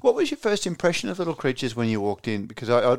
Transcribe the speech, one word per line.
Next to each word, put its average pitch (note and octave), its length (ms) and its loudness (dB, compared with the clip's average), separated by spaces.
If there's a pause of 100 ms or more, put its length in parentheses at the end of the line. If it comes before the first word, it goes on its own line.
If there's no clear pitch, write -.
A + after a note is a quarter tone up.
What E4+ 140 4
was F4 140 0
your C#4+ 80 -6
first G#3 300 -2
impression F3 420 -2
of F#3 100 -6
Little E3+ 140 -2
Creatures B2+ 420 -2
when A#2 140 0
you A2 100 0
walked G2+ 280 -2
in? G#2 180 -4
Because G#2+ 240 -8
I, A#2+ 100 6
I, B2 200 4